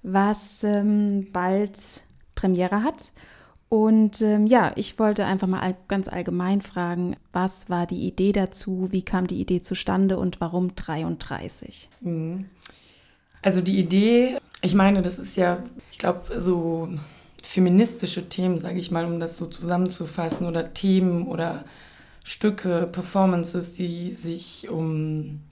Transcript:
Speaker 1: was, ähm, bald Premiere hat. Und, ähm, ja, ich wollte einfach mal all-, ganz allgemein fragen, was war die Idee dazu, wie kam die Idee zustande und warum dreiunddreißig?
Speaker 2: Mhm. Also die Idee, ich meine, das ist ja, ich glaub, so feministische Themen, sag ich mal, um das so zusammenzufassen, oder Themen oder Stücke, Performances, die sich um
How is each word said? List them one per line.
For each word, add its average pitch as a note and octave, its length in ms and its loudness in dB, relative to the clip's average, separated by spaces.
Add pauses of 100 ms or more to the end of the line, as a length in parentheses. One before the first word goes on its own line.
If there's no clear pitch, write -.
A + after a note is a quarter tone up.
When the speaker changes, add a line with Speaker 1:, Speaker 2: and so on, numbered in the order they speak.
Speaker 1:
was, G3 600 0
ähm, G#3 680 2
bald F#3+ 680 -2 (340)
Premiere F#3 480 2
hat. - 280 -6 (580)
Und, A3 520 4
ähm, G#3+ 260 4
ja, A3+ 280 6
ich - 240 -6
wollte G#3+ 260 2
einfach F#3+ 220 0
mal F#3 140 0
all-, F#3 160 -2 (100)
ganz G3 200 -2
allgemein F3+ 540 -2
fragen, F3 540 -4 (160)
was F#3 380 -4
war F3 180 0
die - 180 -4
Idee F#3+ 260 2
dazu, F#3 600 -2
wie F#3 100 0
kam F3+ 260 -2
die F3+ 140 -4
Idee F3+ 200 0
zustande F#3+ 580 0
und F3+ 200 -2
warum F3+ 360 -2
dreiunddreißig? - 1120 -8 (120)
Speaker 2:
Mhm. E3+ 440 -6 (960)
Also F#3 200 4
die F#3+ 180 2
Idee, A#3 580 4 (240)
ich F#3 140 0
meine, G3 260 6
das F3+ 180 -2
ist - 160 -8
ja, F3+ 280 2 (280)
ich - 60 -20
glaub, F3+ 400 -2
so E3 500 0 (540)
feministische F#3 880 2
Themen, F#3 300 0
sag F3 160 -8
ich F3 160 -6
mal, E3+ 140 0
um E3+ 140 -4
das E3 180 -8
so E3 100 -8
zusammenzufassen, F3 1000 -2
oder E3 260 -4
Themen F#3 540 2
oder E3 360 -6 (600)
Stücke, F3+ 680 0
Performances, F3+ 840 0
die F3 400 -6
sich - 560 -10
um D#3 720 -4 (100)